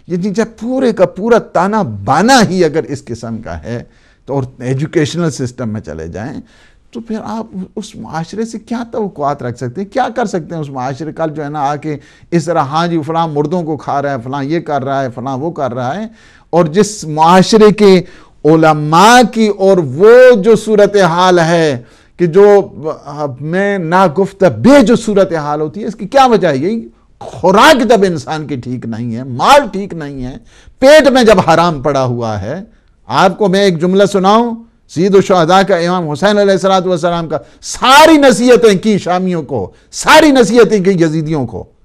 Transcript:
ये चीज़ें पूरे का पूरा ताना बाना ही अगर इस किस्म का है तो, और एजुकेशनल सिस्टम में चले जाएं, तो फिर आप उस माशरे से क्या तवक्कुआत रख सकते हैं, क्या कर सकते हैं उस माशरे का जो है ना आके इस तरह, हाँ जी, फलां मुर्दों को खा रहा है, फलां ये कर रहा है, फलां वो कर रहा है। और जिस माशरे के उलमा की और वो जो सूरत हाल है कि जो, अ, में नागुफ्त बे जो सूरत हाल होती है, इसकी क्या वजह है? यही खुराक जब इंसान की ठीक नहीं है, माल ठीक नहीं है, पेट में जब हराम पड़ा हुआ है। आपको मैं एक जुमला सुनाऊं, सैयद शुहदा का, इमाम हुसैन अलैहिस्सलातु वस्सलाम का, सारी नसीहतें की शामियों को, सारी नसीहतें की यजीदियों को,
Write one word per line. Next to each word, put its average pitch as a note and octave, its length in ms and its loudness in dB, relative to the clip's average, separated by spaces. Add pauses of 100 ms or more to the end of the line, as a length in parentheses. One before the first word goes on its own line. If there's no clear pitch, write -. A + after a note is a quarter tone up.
ये E3 80 -4
चीज़ें G#3 280 -4 (100)
पूरे B3+ 380 -4
का F3+ 120 0
पूरा A3 340 0
ताना G3 440 -2
बाना C#3+ 560 0
ही F3+ 240 0
अगर D#3 220 -2
इस - 160 -10
किस्म A2+ 400 -12
का E2 120 -12
है F2 360 -12 (380)
तो, C3 80 -6
और B2+ 260 -6
एजुकेशनल D3+ 680 -4
सिस्टम B2 400 -8
में G#2 120 -8
चले D#2+ 280 -12
जाएं, G2 340 -12 (500)
तो A#3 80 -14
फिर A3 180 -10
आप G#3+ 580 -12
उस G#3+ 200 -14
माशरे E3 480 -10
से A3+ 140 -14
क्या A#3 240 -10
तवक्कुआत D3 600 -6
रख B2 120 -8
सकते B2+ 260 -10
हैं, G3 80 -12
क्या B3+ 200 -4
कर A#3 160 -6
सकते E3+ 300 -8
हैं D#3+ 60 -8
उस C#3+ 80 -10
माशरे C3+ 440 -10
का D#3+ 140 -6
जो D3+ 160 -10
है C#3+ 60 -10
ना D3+ 100 -10
आके C#3+ 400 -6 (340)
इस D#3+ 140 -2
तरह, E3 140 0
हाँ D#3 260 -2
जी, E3+ 120 -2
फलां D#3+ 300 -4
मुर्दों D3+ 340 -4
को D3+ 140 -6
खा C3+ 220 -6
रहा C#3+ 120 -4
है, B2+ 100 -6
फलां C3+ 220 -8
ये D#3+ 180 -4
कर C#3+ 220 -6
रहा C3+ 180 -4
है, C3 80 -6
फलां B2+ 300 -10
वो E3 120 -6
कर C#3 200 -6
रहा B2 200 -6
है। - 460 -14 (160)
और E3+ 140 2
जिस F3+ 380 -2
माशरे F#3 640 4
के F#3+ 340 4 (400)
उलमा D#3+ 800 4
की A3 260 0
और G3 300 2
वो A3 560 6
जो G#3 200 2
सूरत G#3 400 2
हाल F3+ 440 2
है D#3+ 460 0 (340)
कि F3 80 0
जो, G3+ 340 4
अ, C#3+ 800 -10
में G3 380 -4
नागुफ्त F3+ 640 0
बे F3+ 400 4
जो A3 120 2
सूरत G3 380 0
हाल D3+ 280 -6
होती D#3 180 -6
है, A3+ 80 -10
इसकी G#3 180 -12
क्या C4+ 200 4
वजह F#3+ 240 2
है? C3+ 80 -2
यही G#3+ 240 -4 (400)
खुराक A#3 560 2
जब A3+ 260 2
इंसान D#3 440 -4
की C#3 100 -8
ठीक A#2+ 280 -10
नहीं A2+ 280 -8
है, B2+ 160 -10
माल G#3+ 400 2
ठीक F#3+ 240 -10
नहीं C#3+ 300 -12
है, B2+ 140 -12 (440)
पेट C#4+ 260 6
में B3+ 180 4
जब G#3 140 6
हराम E3 440 0
पड़ा C#3 180 -2
हुआ A#2 360 -4
है। C#3+ 340 -10 (380)
आपको F3 400 0
मैं G3 160 0
एक F3+ 120 0
जुमला F#3 280 2
सुनाऊं, A3+ 600 0 (220)
सैयद F#3+ 340 2
शुहदा F#3 420 2
का, F#3+ 140 0
इमाम F3 260 -2
हुसैन F3+ 340 -2
अलैहिस्सलातु F#3+ 520 0
वस्सलाम E3+ 380 -4
का, C#3+ 120 -6 (220)
सारी D4+ 560 4
नसीहतें A#3 600 4
की G#3 200 0
शामियों F3+ 440 -4
को, A2 300 -8 (180)
सारी D4+ 400 4
नसीहतें A3 520 2
की F#3+ 60 2
यजीदियों D#3+ 560 -2
को, F#2 220 -12 (180)